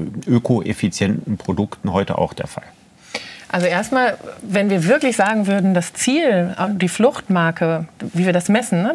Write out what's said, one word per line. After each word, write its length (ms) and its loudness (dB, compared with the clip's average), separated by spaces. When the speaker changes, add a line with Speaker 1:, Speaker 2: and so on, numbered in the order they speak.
Speaker 1:
ökoeffizienten 1120 0
Produkten 560 -4
heute 240 0
auch 160 -2
der 140 -8
Fall? 160 -12
Speaker 2:
Also 200 0
erstmal, 500 0
wenn 280 0
wir 160 2
wirklich 300 2
sagen 320 2
würden, 260 2
das 200 0
Ziel, 600 2
die 140 0
Fluchtmarke, 960 0
wie 140 0
wir 80 4
das 160 0
messen, 320 2
ne, 140 0